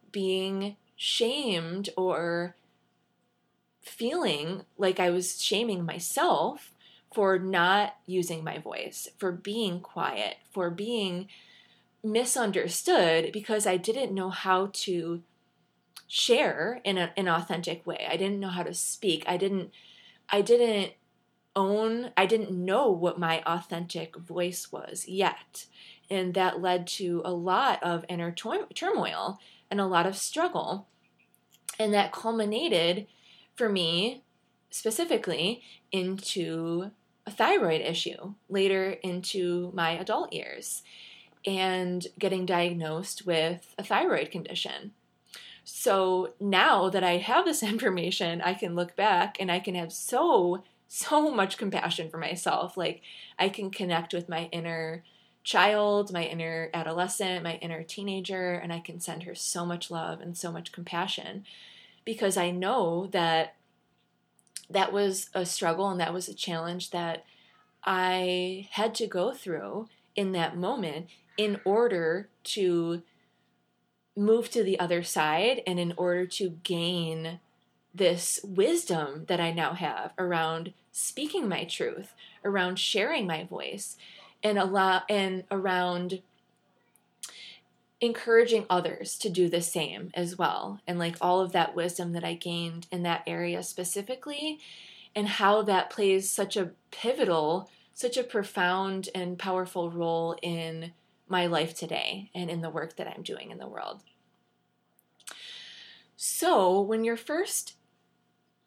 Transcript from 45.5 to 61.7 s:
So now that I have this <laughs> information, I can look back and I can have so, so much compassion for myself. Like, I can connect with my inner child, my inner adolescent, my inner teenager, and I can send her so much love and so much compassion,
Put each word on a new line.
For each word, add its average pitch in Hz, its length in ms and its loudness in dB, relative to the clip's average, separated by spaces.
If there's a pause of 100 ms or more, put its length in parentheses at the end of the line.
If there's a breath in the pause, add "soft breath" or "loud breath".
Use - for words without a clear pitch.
So 185 760 2
now 196 500 6
that 185 140 2
I 180 140 4
have 233 280 4
this 320 180 0
<laughs> - 0 -
information, 180 800 0
I 180 120 2
can 185 220 -4
look 175 200 -2
back 190 440 4
and 190 120 0
I 175 80 2
can 190 160 -4
have 170 180 -4
so, 220 720 2 (240 soft breath)
so 302 440 2
much 196 260 0
compassion 170 520 -2
for 165 80 -10
myself. 170 580 -2
Like, 165 260 -2 (380 loud breath)
I 190 100 4
can 196 220 -6
connect 170 420 -2
with 175 160 -4
my 165 220 -6
inner 165 520 -6 (400 soft breath)
child, 208 680 4
my 170 140 -2
inner 165 480 -4
adolescent, 175 720 -2
my 165 120 -4
inner 165 260 -8
teenager, 185 720 -4
and 170 200 -6
I 170 80 -6
can 170 180 -14
send 165 240 -8
her 180 100 -12
so 175 320 -4
much 175 240 -6
love 165 300 -6
and 170 180 -10
so 175 140 -8
much 170 220 -12
compassion, 180 720 -6 (580 loud breath)